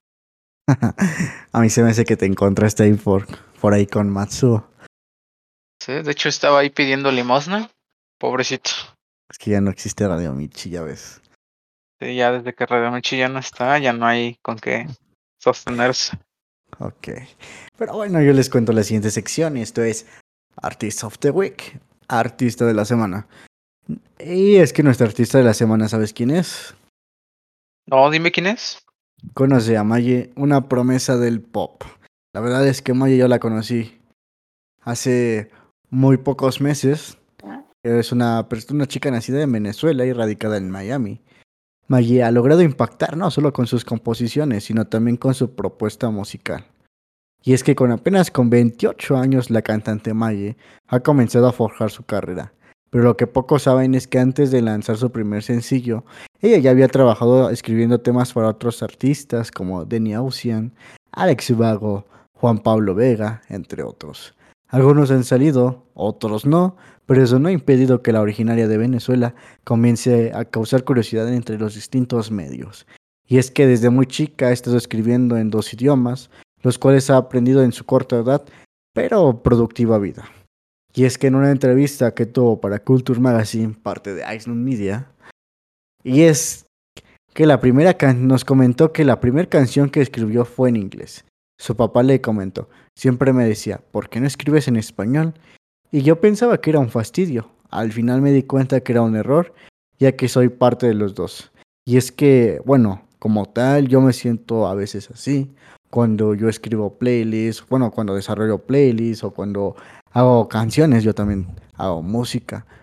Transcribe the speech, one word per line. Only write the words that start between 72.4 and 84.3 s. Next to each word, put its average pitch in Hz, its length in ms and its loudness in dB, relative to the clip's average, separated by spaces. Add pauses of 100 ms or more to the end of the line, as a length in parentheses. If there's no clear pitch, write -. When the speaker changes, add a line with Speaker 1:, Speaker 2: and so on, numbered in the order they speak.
Speaker 1:
Y 127 120 2
es 127 140 2
que 139 160 4
desde 120 220 4
muy 127 160 4
chica 135 420 -4
ha 123 40 2
estado 123 240 -2
escribiendo 120 640 0
en 110 120 -2
dos 107 240 -4
idiomas, 123 560 -2 (320)
los 123 160 0
cuales 135 320 4
ha 135 60 6
aprendido 131 480 2
en 123 80 2
su - 140 -12
corta 127 320 0
edad, 127 260 0 (500)
pero 185 500 2
productiva 117 540 2
vida. 98 280 -6 (680)
Y 127 120 2
es 120 120 -2
que 135 100 0
en 131 80 2
una 139 160 4
entrevista 135 600 2
que 117 120 -2
tuvo 117 340 0
para 101 200 -4
Culture 127 400 0
Magazine, 113 640 0
parte 98 320 -10
de 87 220 -10